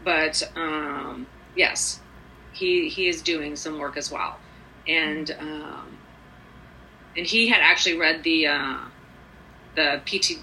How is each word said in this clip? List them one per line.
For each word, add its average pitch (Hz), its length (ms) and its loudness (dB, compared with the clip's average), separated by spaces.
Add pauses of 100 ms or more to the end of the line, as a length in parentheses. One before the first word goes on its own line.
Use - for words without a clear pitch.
But, 160 380 2 (140)
um, 143 720 -4 (280)
yes, - 440 2 (540)
he, 180 360 2
he 185 180 0
is 165 140 -2
doing 151 340 -2
some 156 220 -8
work 143 200 -6
as 143 140 -6
well. - 260 -6 (500)
And, 156 420 0 (100)
um, 151 580 -12 (1200)
and 175 100 -4
he 226 220 4
had 220 140 6
actually 165 360 4
read 160 260 2
the, 160 240 4
uh, 139 300 0 (960)
the 143 300 0
P 196 140 -2
T 170 240 0